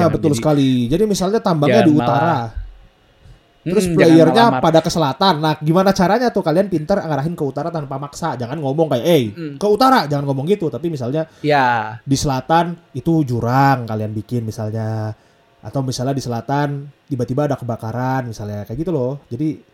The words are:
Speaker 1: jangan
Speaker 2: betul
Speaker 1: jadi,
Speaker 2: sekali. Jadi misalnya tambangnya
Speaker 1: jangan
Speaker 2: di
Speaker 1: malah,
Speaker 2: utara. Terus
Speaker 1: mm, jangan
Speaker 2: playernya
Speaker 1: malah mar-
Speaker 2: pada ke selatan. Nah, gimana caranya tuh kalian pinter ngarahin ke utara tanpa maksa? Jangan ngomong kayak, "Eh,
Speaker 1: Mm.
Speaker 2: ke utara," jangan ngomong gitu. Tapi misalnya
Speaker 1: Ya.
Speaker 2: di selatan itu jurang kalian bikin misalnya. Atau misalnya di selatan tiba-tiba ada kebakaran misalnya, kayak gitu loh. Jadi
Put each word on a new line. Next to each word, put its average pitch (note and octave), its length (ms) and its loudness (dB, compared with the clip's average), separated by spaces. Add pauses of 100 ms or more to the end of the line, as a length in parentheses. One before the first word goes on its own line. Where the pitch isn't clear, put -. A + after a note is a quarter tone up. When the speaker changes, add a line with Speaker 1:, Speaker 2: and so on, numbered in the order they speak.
Speaker 1:
jangan D#3+ 140 4
Speaker 2:
betul D3+ 160 2
Speaker 1:
jadi, B2 80 -2
Speaker 2:
sekali. C#3+ 320 2 (160)
Jadi F3 160 2
misalnya G3 360 0
tambangnya D3 440 4
Speaker 1:
jangan E3+ 40 6
Speaker 2:
di D3+ 60 6
Speaker 1:
malah, A#2+ 140 2
Speaker 2:
utara. B2+ 300 2 (1300)
Terus F#3 160 2
Speaker 1:
mm, F#3 60 0
jangan E3+ 100 0
Speaker 2:
playernya D#3+ 460 6
Speaker 1:
malah C3+ 100 4
mar- B2+ 80 -2
Speaker 2:
pada D#3+ 160 6
ke D#3+ 140 0
selatan. E3 480 2
Nah, D#3 180 0
gimana F#3+ 320 2
caranya G3 400 2
tuh - 80 -2
kalian F3+ 300 0
pinter F3+ 320 -2
ngarahin D#3 340 -4
ke D#3 80 -6
utara C#3+ 240 -4
tanpa D3+ 300 -8
maksa? C#3+ 400 -8
Jangan B2 240 -8
ngomong D#3 260 0
kayak, C3+ 220 0
"Eh, D3 240 4
Speaker 1:
Mm. D3+ 240 -10
Speaker 2:
ke F#3 100 -4
utara," G#3 400 4
jangan C#3+ 160 -2
ngomong C#3 240 -4
gitu. G3+ 220 0
Tapi B2+ 180 -8
misalnya D3+ 400 -4 (140)
Speaker 1:
Ya. B2 640 0
Speaker 2:
di C3+ 100 0
selatan D#3+ 640 0 (160)
itu D#3+ 320 0
jurang B2 640 2
kalian G#2+ 240 -6
bikin A2+ 320 -6
misalnya. A2 720 -6 (420)
Atau - 240 -6
misalnya C3 320 -4
di C3 80 -6
selatan C#3+ 640 -4 (220)
tiba-tiba C3+ 400 -2
ada C3+ 80 -2
kebakaran B2 720 -6
misalnya, G#2 340 -10
kayak A2 160 -12
gitu E3+ 140 -4
loh. C#3 340 -4
Jadi C#3 320 -6 (140)